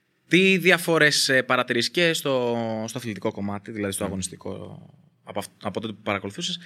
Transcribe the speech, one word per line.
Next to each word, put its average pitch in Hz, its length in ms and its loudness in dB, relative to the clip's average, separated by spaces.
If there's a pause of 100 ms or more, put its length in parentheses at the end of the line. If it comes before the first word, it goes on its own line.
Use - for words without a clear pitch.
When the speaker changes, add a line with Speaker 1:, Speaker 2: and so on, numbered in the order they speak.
(280)
Speaker 1:
Τι 190 300 6
διαφορές, 165 720 4
ε, 131 140 4
παρατηρείς 123 460 2
και 170 240 2
στο, 127 420 -2 (320)
στο 113 100 -10
αθλητικό 113 340 -6
κομμάτι, 101 400 -8
δηλαδή 101 220 -4
στο - 100 -6
Speaker 2:
Mm. 101 40 -2
Speaker 1:
αγωνιστικό, 98 760 -8 (420)
από 92 160 -10
αυ-, 95 120 -8 (100)
από 107 180 -4
τότε 110 140 -8
που 101 100 -20
παρακολουθούσες, 107 640 -4